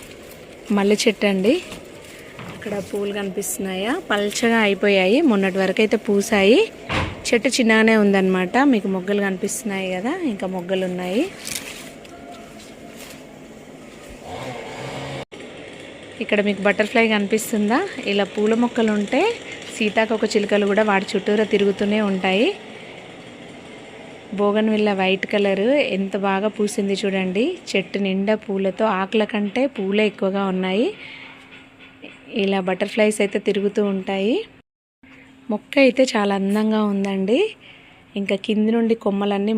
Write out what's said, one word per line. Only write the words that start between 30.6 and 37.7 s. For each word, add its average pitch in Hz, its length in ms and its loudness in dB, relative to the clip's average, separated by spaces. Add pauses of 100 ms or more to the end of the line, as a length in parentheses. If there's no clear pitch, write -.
ఇలా 196 240 2
బటర్ఫ్లైస్ 208 560 2
అయితే 202 240 0
తిరుగుతూ 202 340 0 (120)
ఉంటాయి. 196 420 0 (1160)
మొక్క - 220 -6 (120)
అయితే 262 260 4
చాలా 202 300 2
అందంగా 214 400 2 (100)
ఉందండి. 196 460 0 (840)